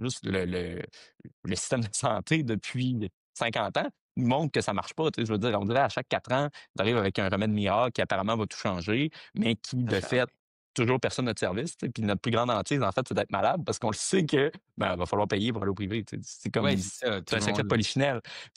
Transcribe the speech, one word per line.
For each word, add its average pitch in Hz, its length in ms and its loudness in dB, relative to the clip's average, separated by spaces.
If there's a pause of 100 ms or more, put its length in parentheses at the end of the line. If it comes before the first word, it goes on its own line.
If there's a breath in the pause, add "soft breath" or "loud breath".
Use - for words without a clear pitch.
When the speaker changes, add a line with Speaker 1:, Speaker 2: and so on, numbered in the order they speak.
Speaker 1:
juste 127 260 -6
le, 95 200 0
le, 90 360 -4 (600 loud breath)
le 92 140 -2
système - 240 -2
de 107 100 -4
santé 131 520 0
depuis 120 680 -2 (240)
cinquante 113 420 -2
ans 214 140 0 (260)
nous 123 120 2
montre 143 260 2
que 123 80 2
ça - 100 -2
marche 98 220 -4
pas. 156 180 0
Tu - 80 -6
sais, 120 60 2
je 110 80 0
veux 107 60 2
dire, 104 200 2
on 101 60 0
dirait 120 160 4
à 131 80 4
chaque - 180 -4
quatre - 240 -2
ans, 139 160 2 (300 loud breath)
on - 40 -2
arrive 110 140 4
avec 98 240 2
un 101 80 2
remède 101 240 2
miracle 104 400 2
qui - 100 -2
apparemment 98 360 0
va 107 80 0
tout - 120 -10
changer, 107 520 0 (240 loud breath)
mais 117 220 2
qui, 127 280 -4
de 113 80 0
Speaker 2:
Ça 101 80 2
change. - 100 -4
Speaker 1:
fait, 123 200 2 (440)
toujours 127 260 2
personne - 240 -2
n'a 117 100 0
de - 60 -6
service, 110 380 -2
tu - 80 -4
sais. 143 40 -4
Puis 113 140 -4
notre 101 160 2
plus 117 120 -2
grande 117 180 2
hantise, 120 340 2
en 95 80 2
fait, 127 160 0
c'est - 60 -4
d'être 101 180 0
malade, 110 340 2
parce - 140 -2
qu'on 110 120 0
le 107 40 -2
sait 190 300 2
que, 147 260 2 (260)
ben, 98 200 0
va 87 80 0
falloir 104 200 2
payer 107 280 0
pour 107 80 -4
aller 98 100 0
au - 20 -2
privé, 101 300 -4
tu - 140 -10
sais. 104 60 -8
C'est - 260 -12
comme 113 160 0
Speaker 2:
Ouais, 143 100 4
c'est 98 300 -4
ça, 104 160 0
tout 87 80 -14
Speaker 1:
c'est 113 60 0
un - 20 2
Speaker 2:
le 104 60 0
Speaker 1:
secret 104 100 0
de 104 100 0
Speaker 2:
monde. 104 60 -4
Speaker 1:
polichinelle. 120 520 2 (360 loud breath)